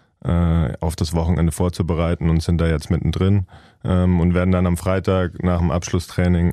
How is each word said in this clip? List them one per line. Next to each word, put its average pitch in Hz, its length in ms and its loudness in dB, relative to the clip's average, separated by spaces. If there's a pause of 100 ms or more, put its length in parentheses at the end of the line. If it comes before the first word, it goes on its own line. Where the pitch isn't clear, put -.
(260)
äh, 85 540 0
auf 80 140 -2
das 85 200 -4
Wochenende 82 380 0
vorzubereiten 85 760 -2
und 80 140 2
sind 85 180 0
da 82 60 2
jetzt 78 240 -2
mittendrin, 92 560 0 (360)
ähm, 90 380 2
und 87 140 2
werden 90 180 2
dann 90 140 2
am 87 100 2
Freitag 92 680 -2
nach 90 180 0
dem 85 100 0
Abschlusstraining 87 840 0